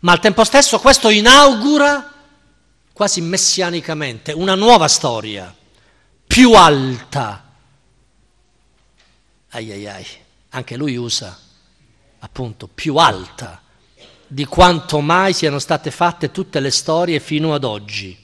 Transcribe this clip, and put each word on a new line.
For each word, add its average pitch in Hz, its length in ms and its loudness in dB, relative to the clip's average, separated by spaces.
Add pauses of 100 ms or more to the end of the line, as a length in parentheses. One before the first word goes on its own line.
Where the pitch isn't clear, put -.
Ma 175 120 2
al 175 80 4
tempo 220 240 2
stesso 269 340 2
questo 247 300 4
inaugura 277 1040 4 (800)
quasi - 280 -4
messianicamente 165 1120 -6
una 185 220 -2
nuova 196 340 4
storia, 107 680 -4 (720)
più 247 260 4
alta. 131 920 2 (2000)
Ai 113 220 -14
ai 101 140 -14
ai, 98 200 -16 (440)
anche 123 260 -14
lui 135 200 -6
usa 117 420 -10 (800)
appunto - 480 -14
più 139 300 -8
alta 101 640 -2 (680)
di 143 180 -8
quanto 165 560 0
mai 180 320 0
siano 151 260 -2
state 147 320 -6
fatte 170 400 -4
tutte 190 300 -6
le 139 100 -4
storie 160 500 -2
fino 156 340 -4
ad 139 100 -6
oggi. 101 600 -12